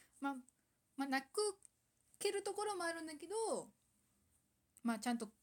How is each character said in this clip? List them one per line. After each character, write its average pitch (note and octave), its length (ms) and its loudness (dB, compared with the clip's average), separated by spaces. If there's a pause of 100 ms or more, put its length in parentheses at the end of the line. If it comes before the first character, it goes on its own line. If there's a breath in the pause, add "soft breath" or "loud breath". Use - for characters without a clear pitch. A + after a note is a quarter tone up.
(200 loud breath)
ま C#4 100 0
あ、 C4+ 60 -2 (600)
ま C4+ 80 0
あ、 C#4 40 0
泣 C4+ 220 2
く、 G#4 280 2 (600)
け G4+ 140 4
る G4+ 100 0
と G4+ 120 -2
こ G4+ 100 0
ろ G#4 120 0
も F4 80 0
あ E4 80 2
る E4+ 100 -6
ん D#4+ 40 -6
だ D#4 100 -8
け E4+ 100 -12
ど、 F#4 440 0 (1120)
ま A#3 120 0
あ、 A3 40 -2
ち A3 100 -2
ゃ A#3+ 60 4
ん A#3 40 0
と G#3+ 100 -6 (140)